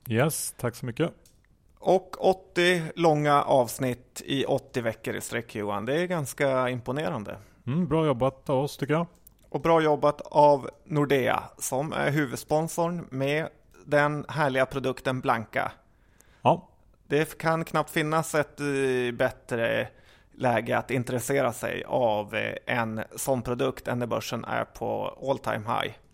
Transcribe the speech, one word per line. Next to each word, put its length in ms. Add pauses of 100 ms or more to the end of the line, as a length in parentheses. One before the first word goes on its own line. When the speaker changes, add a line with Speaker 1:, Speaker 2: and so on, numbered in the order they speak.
Speaker 1:
Yes, 500
tack 160
så 120
mycket. 240 (680)
Speaker 2:
Och 500
åttio 540 (140)
långa 460
avsnitt 840
i 200
åttio 360
veckor 340
i 60
sträck, 340
Johan. 320
Det 140
är 60
ganska 600
imponerande. 680 (300)
Speaker 1:
Mm, 220
bra 180
jobbat 440
av 80
oss, 180
tycker 180
jag. 120 (420)
Speaker 2:
Och 120
bra 220
jobbat 380
av 500 (140)
Nordea, 580 (160)
som 340
är 180
huvudsponsorn 1000
med 380 (360)
den 440
härliga 380
produkten 540
Blanka. 520 (680)
Speaker 1:
Ja. 260 (380)
Speaker 2:
Det 320
kan 260
knappt 260
finnas 440
ett, 260
eh, 520
bättre 760 (480)
läge 420
att 120
intressera 640
sig 340
av, 480
eh, 200 (120)
en 360 (140)
sån 260
produkt 460
än 100
när 80
börsen 380
är 200
på 540 (120)
all 80
time 200
high. 360 (200)